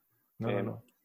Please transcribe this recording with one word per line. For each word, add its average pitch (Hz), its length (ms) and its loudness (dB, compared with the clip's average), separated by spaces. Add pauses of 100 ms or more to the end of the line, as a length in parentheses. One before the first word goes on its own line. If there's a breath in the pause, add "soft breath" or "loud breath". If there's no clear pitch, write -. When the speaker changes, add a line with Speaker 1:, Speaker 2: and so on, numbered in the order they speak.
(380)
Speaker 1:
No, 107 120 0
no, 101 80 2
Speaker 2:
Eh, 98 40 2
Speaker 1:
no. 110 200 -4 (220)